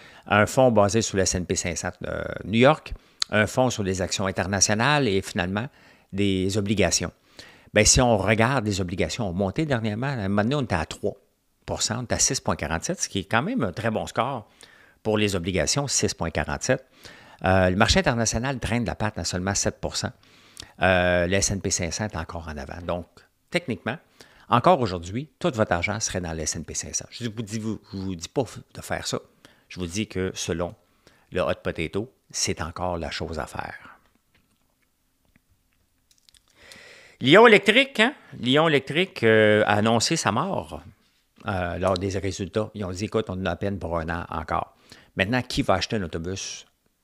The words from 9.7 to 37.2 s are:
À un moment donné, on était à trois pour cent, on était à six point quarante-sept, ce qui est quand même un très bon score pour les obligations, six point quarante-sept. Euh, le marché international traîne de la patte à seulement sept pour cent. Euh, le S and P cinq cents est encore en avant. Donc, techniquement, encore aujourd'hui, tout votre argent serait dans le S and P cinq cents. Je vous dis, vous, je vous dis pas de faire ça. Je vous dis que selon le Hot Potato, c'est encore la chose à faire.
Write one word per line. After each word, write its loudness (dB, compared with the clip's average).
À -4
un -4
moment 2
donné, 0
on -2
était -2
à 0
trois -6
pour -6
cent, -4
on -6
était -4
à 0
six 0
point -2
quarante-sept, -4
ce -4
qui -6
est -4
quand 0
même -2
un -4
très -4
bon -4
score -4
pour 0
les 0
obligations, -2
six -2
point -4
quarante-sept. -2
Euh, 4
le 0
marché 4
international 0
traîne -2
de -2
la -4
patte -4
à -6
seulement -2
sept -2
pour -6
cent. -4
Euh, 4
le 0
S 0
and -2
P -4
cinq -4
cents -6
est -8
encore -10
en -10
avant. -12
Donc, -4
techniquement, -4
encore 6
aujourd'hui, -6
tout 0
votre 0
argent -2
serait -4
dans -6
le -6
S -6
and -8
P -12
cinq -8
cents. -6
Je -10
vous -8
dis, -8
vous, -6
je -8
vous -6
dis -12
pas -4
de -14
faire -6
ça. -4
Je -14
vous -4
dis -4
que -4
selon -4
le -2
Hot -2
Potato, -6
c'est -4
encore -6
la -6
chose -8
à -6
faire. -14